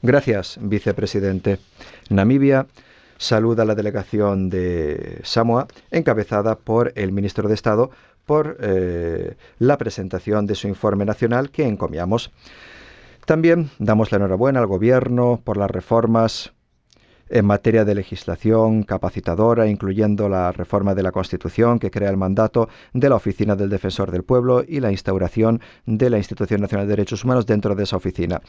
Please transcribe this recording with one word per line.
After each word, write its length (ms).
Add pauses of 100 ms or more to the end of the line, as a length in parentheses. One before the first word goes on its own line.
Gracias, 600
vicepresidente. 960 (500)
Namibia 580 (500)
saluda 480
a 20
la 80
delegación 760
de 760
Samoa, 420 (240)
encabezada 640
por 400
el 160
ministro 380
de 60
Estado, 360 (340)
por, 360
eh, 760 (240)
la 180
presentación 720
de 80
su 140
informe 360
nacional 460
que 160
encomiamos. 640 (960)
También 440 (100)
damos 320
la 60
enhorabuena 420
al 60
gobierno 760
por 140
las 140
reformas 840 (760)
en 160
materia 400
de 100
legislación 920
capacitadora, 840
incluyendo 600
la 240
reforma 420
de 80
la 100
Constitución 680
que 120
crea 180
el 80
mandato 520 (260)
de 140
la 80
Oficina 400
del 120
Defensor 440
del 100
Pueblo 440
y 140
la 120
instauración 680 (260)
de 220
la 100
Institución 420
Nacional 260
de 60
Derechos 320
Humanos 220
dentro 280
de 80
esa 140
oficina. 520